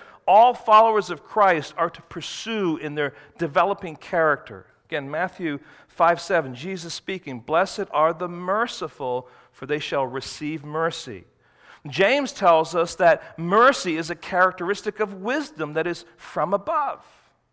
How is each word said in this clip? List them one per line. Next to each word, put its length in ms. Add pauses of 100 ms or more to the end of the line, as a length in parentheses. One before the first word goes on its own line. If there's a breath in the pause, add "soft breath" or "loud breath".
(260 loud breath)
all 280
followers 560
of 160
Christ 500
are 140
to 140
pursue 760
in 180
their 180 (240 loud breath)
developing 600
character. 720 (180)
Again, 240
Matthew 500 (280 loud breath)
five 320
seven, 340
Jesus 400
speaking, 460
"Blessed 520
are 220
the 140
merciful, 1000 (240 loud breath)
for 120
they 140
shall 260
receive 600
mercy." 580 (640 loud breath)
James 460
tells 420
us 200
that 440
mercy 560
is 140
a 60
characteristic 840
of 160
wisdom 580
that 140
is 160 (140)
from 360
above. 520 (480)